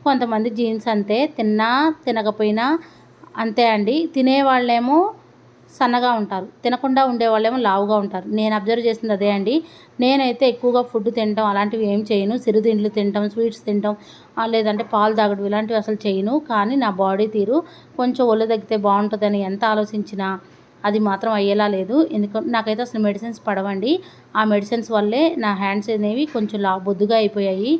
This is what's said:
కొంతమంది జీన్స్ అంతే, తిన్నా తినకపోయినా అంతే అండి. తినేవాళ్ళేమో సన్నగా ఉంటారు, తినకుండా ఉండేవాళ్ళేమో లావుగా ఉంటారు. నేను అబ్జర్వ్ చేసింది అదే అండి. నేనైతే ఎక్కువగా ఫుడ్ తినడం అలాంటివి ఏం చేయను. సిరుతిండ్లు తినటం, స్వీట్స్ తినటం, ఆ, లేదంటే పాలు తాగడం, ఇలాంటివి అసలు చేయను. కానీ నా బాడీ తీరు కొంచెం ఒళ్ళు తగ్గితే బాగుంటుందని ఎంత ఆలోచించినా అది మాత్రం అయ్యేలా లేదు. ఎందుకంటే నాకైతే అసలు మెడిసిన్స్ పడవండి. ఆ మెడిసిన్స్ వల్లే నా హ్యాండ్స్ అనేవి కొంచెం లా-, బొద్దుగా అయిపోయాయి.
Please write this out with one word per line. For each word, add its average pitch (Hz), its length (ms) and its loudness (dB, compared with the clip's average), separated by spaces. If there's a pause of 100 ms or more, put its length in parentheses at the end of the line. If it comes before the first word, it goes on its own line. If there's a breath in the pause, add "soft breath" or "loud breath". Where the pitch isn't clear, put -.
కొంతమంది 233 480 0
జీన్స్ 220 380 -2
అంతే, 208 380 0
తిన్నా 220 440 0 (300)
తినకపోయినా 214 640 0 (720 loud breath)
అంతే 226 300 0
అండి. 220 300 2 (100)
తినేవాళ్ళేమో 262 920 2 (760)
సన్నగా 247 400 2
ఉంటారు, 196 340 -4 (120)
తినకుండా 262 460 0
ఉండేవాళ్ళేమో 226 540 2
లావుగా 208 380 2
ఉంటారు. 202 320 -4
నేను 214 260 0
అబ్జర్వ్ 226 300 0
చేసింది 220 280 -2
అదే 202 180 0
అండి. 202 240 0 (440 loud breath)
నేనైతే 254 500 2
ఎక్కువగా 247 340 2
ఫుడ్ 233 280 -2
తినడం 214 360 0
అలాంటివి 208 400 0
ఏం 202 160 0
చేయను. 208 340 0
సిరుతిండ్లు 214 520 2
తినటం, 208 420 -2
స్వీట్స్ 226 340 -2
తినటం, 208 300 -2 (380 loud breath)
ఆ, 226 140 -4
లేదంటే 220 380 0
పాలు 214 300 2
తాగడం, 202 320 0
ఇలాంటివి 214 320 -2
అసలు 214 220 -4
చేయను. 202 400 -2
కానీ 226 360 -2
నా 240 140 2
బాడీ 196 360 0
తీరు 214 320 0 (380 loud breath)
కొంచెం 247 300 0
ఒళ్ళు 220 200 2
తగ్గితే 220 320 -2
బాగుంటుందని 202 640 0
ఎంత 196 220 -4
ఆలోచించినా 208 640 -2 (540 loud breath)
అది 208 140 0
మాత్రం 214 340 0
అయ్యేలా 208 360 2
లేదు. 196 280 -2 (140)
ఎందుకంటే 220 400 -4
నాకైతే 220 320 -2
అసలు 240 200 -6
మెడిసిన్స్ 208 380 -4
పడవండి. 196 520 -2 (380 loud breath)
ఆ 214 140 0
మెడిసిన్స్ 214 460 0
వల్లే 214 320 0 (160)
నా 220 160 -2
హ్యాండ్స్ 202 360 -4
అనేవి 220 360 -2
కొంచెం 214 340 -4
లా-, 190 180 2
బొద్దుగా 202 380 0
అయిపోయాయి. 202 640 0